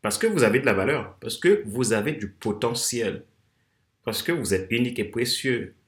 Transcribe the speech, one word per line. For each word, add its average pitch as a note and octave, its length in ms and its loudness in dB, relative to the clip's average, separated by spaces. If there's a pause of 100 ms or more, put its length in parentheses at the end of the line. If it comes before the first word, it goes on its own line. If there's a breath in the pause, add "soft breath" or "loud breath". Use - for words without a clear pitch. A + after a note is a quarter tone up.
Parce A2 160 -2
que A3+ 100 2
vous F3 160 4
avez A2+ 160 6
de C#3 60 0
la A2+ 60 4
valeur, G#2 480 0
parce A2+ 160 -8
que G#3 300 4
vous A2+ 260 0
avez A2+ 200 0
du G2+ 180 -6
potentiel, A2+ 920 -2 (800)
parce - 180 -4
que - 80 -2
vous G#2+ 240 0
êtes F#2 160 -2
unique A#2+ 300 0
et G#2 40 0
précieux A#2+ 720 -2 (120)